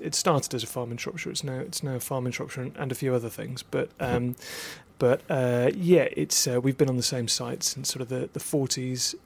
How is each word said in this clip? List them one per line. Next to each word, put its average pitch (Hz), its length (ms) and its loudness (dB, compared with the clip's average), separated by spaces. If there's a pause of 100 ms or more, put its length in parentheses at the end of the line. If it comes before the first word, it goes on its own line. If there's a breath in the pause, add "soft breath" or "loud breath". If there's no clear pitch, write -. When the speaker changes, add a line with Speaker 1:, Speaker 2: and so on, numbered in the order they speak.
Speaker 1:
it 151 140 -6
started 143 400 2
as 113 80 -2
a 117 40 -6
farm 123 220 -6
in 120 80 -8
Shropshire. - 320 -8
It's - 140 -6
now, 131 160 -6
it's - 240 -6
now 139 140 -2
a - 20 -4
farm 127 260 -4
in 123 60 0
Shropshire 127 320 -6
and, 127 120 -8
and 135 160 -4
a 123 40 -2
few 131 180 0
other 117 160 0
things. - 320 -8
But, - 380 -4
Speaker 2:
Mm-hmm. 123 160 0
Speaker 1:
um, 123 200 0 (640 loud breath)
but, 127 300 6
uh, 123 460 4
yeah, 175 320 6 (100)
it's, - 300 2
uh, 123 120 2
we've 135 160 2
been 143 140 4
on 127 80 0
the 120 60 0
same 123 240 0
site - 340 -2
since - 320 -2
sort 131 80 -6
of 120 80 -6
the, 127 240 -4
the 135 60 -6
forties 127 760 -2 (120)